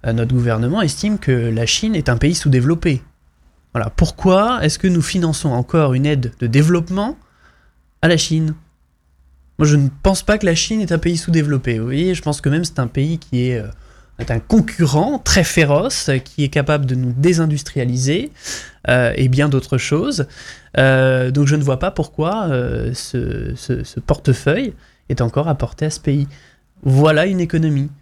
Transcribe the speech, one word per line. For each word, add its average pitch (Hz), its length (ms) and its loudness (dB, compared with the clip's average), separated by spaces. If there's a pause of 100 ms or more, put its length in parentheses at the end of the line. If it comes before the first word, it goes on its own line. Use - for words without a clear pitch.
euh, 117 60 -2
notre 117 200 -2
gouvernement 120 480 0
estime 202 380 -2
que - 120 -2
la 117 360 0
Chine 220 260 -2
est 156 160 -2
un 120 80 2
pays 143 160 2
sous-développé. 143 720 0 (680)
Voilà. 110 160 -4
Pourquoi 196 760 2
est-ce 160 140 0
que 190 100 0
nous 175 140 2
finançons 165 480 -2
encore 131 460 0
une 131 100 0
aide 135 340 0
de 123 60 -4
développement 175 720 2 (840)
à 165 40 4
la 165 100 4
Chine ? 156 360 -2 (1040)
Moi, 151 100 2
je 147 80 4
ne 139 140 2 (140)
pense 190 180 2
pas 214 160 0
que 208 80 -2
la 170 80 2
Chine 220 280 -2
est 175 100 -2
un 165 80 0
pays 170 180 -2
sous-développé. 147 600 0
Vous 113 60 -4
voyez, 151 280 -2
je 165 80 -6
pense 147 180 -4
que - 100 0
même 160 160 0
c'est - 120 -8
un 131 80 -2
pays 147 320 -2
qui 127 300 -4
est, 123 120 -2
euh, 104 80 -10 (520)
est 120 100 -8
un 120 100 0
concurrent 185 800 2
très - 260 2
féroce, 156 680 0
euh, 135 100 2
qui - 240 -4
est 139 60 0
capable 143 360 0
de 131 80 0
nous 127 200 -2
désindustrialiser, 151 1160 0 (580)
euh, 123 260 2
et 127 120 2
bien 139 220 2
d'autres 131 300 0
choses. 180 480 -2 (500)
Euh, 131 540 4
donc, 143 160 2
je 147 80 4
ne 151 80 0
vois 131 160 0
pas 180 100 0
pourquoi, 175 600 -4
euh, 120 440 -2
ce, 113 640 -6
ce, 120 280 -8
ce - 160 -12
portefeuille 147 760 0 (340)
est 135 120 -4
encore 131 260 -2
apporté 135 400 -4
à - 20 -2
ce - 100 -10
pays. - 280 0 (560)
Voilà 147 420 6
une 190 140 0
économie. 160 500 0 (120)